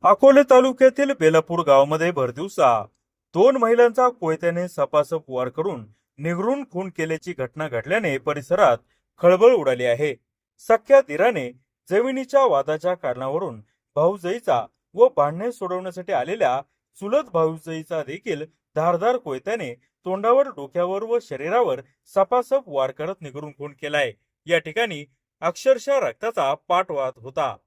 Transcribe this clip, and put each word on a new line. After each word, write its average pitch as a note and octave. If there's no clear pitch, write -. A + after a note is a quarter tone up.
अकोले C4+
तालुक्यातील C4
बेलापूर D#3+
गावामध्ये D3
भरदिवसा C#3+
दोन C4
महिलांचा A#3+
कोयत्याने F3
सपासप D3+
वार B2+
करून D#3
निगरून F#3
खून F#3
केल्याची D#3+
घटना C3
घडल्याने C#3+
परिसरात D3
खळबळ F#3
उडाली C3
आहे. B2+
सख्या -
दीराने D#3+
जमिनीच्या C4
वादाच्या D#3+
कारणावरून C3+
भाऊजाईचा E3+
व A#3
भांडणे D#3+
सोडवण्यासाठी F3+
आलेल्या C#3
चुलत B3
भाऊजाईचा D#3+
देखील D3+
धारदार F3
कोयत्याने D#3
तोंडावर, A3+
डोक्यावर F3+
व A3+
शरीरावर D3+
सपासप B3
वार C3+
करत E3
निगरून D3
खून C#3+
केलाय. D3
या E3
ठिकाणी D#3+
अक्षरशः C4
रक्ताचा D#3
पाठ F3+
वाहत C3+
होता. C3